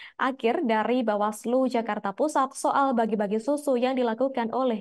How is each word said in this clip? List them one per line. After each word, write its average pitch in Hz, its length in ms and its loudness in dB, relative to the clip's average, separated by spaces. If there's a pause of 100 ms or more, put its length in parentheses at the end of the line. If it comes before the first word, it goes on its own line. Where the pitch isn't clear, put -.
(160)
akhir 269 480 0
dari 226 400 2
Bawaslu 220 640 0
Jakarta 208 480 -2
Pusat 269 400 0
soal 269 400 2
bagi-bagi 214 400 0
susu 277 400 0
yang 254 240 0
dilakukan 240 480 -2
oleh 233 320 -2